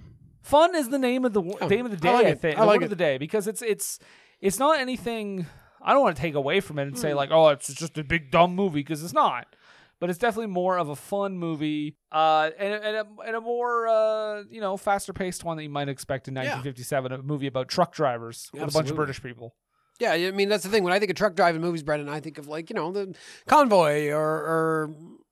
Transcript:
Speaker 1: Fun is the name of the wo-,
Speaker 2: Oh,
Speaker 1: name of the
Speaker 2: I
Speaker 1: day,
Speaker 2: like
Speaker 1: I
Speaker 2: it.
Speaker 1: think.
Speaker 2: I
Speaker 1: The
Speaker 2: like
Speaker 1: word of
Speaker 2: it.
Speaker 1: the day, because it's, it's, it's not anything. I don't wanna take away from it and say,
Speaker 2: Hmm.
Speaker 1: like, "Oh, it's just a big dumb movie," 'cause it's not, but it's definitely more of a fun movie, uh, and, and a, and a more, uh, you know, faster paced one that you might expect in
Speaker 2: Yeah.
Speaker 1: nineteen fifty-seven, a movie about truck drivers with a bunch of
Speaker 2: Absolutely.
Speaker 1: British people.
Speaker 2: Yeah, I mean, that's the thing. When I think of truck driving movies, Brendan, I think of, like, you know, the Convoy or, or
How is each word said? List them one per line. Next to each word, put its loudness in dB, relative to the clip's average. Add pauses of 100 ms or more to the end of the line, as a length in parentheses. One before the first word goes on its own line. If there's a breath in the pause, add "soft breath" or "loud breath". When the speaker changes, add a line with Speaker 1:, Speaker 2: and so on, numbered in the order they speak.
(440 soft breath)
Speaker 1:
Fun 4
is 0
the -2
name 2
of 0
the 2
wo-, -6
Speaker 2:
Oh, -2
Speaker 1:
name 4
of -6
the -6 (100)
Speaker 2:
I 6
Speaker 1:
day, 8
Speaker 2:
like 8
Speaker 1:
I 6
Speaker 2:
it. 0
Speaker 1:
think. 0
Speaker 2:
I 2
Speaker 1:
The 8
Speaker 2:
like 6
Speaker 1:
word 0
of -4
Speaker 2:
it. -2
Speaker 1:
the 0
day, 2
because -2
it's, -8
it's, -4 (440 soft breath)
it's 0
not 4
anything. -6 (340 soft breath)
I 0
don't 6
wanna 4
take -4
away 0
from -6
it -2
and -8
say, -2
Speaker 2:
Hmm. 0
Speaker 1:
like, 0
"Oh, 8
it's 0
just -10
a -6
big -4
dumb 6
movie," 0
'cause -6
it's -10
not, 0 (520 soft breath)
but -2
it's -6
definitely -2
more 0
of -2
a -6
fun -6
movie, -6 (140)
uh, 4
and, -4
and -4
a, -4 (200)
and -6
a -4
more, -2
uh, 0
you -14
know, -2
faster -2
paced -6
one -6
that -10
you -10
might -4
expect -8
in -10
Speaker 2:
Yeah. -4
Speaker 1:
nineteen -4
fifty-seven, -4
a -10
movie -4
about -4
truck 0
drivers -4
with -12
a -6
bunch -6
of 2
Speaker 2:
Absolutely. -4
Speaker 1:
British -4
people. -16 (440)
Speaker 2:
Yeah, 0
I 0
mean, 0
that's 0
the -8
thing. 2
When 2
I 2
think 0
of -4
truck 0
driving 4
movies, -2
Brendan, -4
I -6
think -14
of, -16
like, -10
you -10
know, -4
the -8 (320 loud breath)
Convoy 4
or, 0
or -2 (360)